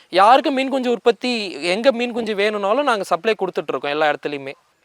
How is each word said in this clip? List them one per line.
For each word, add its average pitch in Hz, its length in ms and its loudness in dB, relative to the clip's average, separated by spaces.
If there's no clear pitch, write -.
யாருக்கு 233 420 6
மீன் 269 180 -2
குஞ்சு 254 220 -2
உற்பத்தி, 220 720 -2
எங்க 208 280 0
மீன் 240 200 -2
குஞ்சு 220 240 -4
வேணும்னாலும் 208 500 0
நாங்க 220 180 0
சப்ளை 180 360 -2
கொடுத்துட்டு 180 280 -4
இருக்கோம் 143 240 -4
எல்லா 151 180 2
இடத்துலயுமே. 143 440 -6